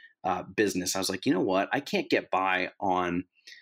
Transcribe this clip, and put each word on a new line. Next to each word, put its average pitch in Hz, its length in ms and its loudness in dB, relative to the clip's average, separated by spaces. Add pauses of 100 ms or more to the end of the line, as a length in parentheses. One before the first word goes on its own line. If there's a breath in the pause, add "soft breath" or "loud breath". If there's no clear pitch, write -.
(240 loud breath)
uh, 90 200 0
business. 95 520 0
I - 20 -2
was 95 120 -2
like, 95 160 -4
"You 139 80 4
know 180 60 0
what? 95 300 2
I 135 100 0
can't - 280 -4
get 104 220 0
by 92 400 2 (100)
on, 90 440 0 (380 loud breath)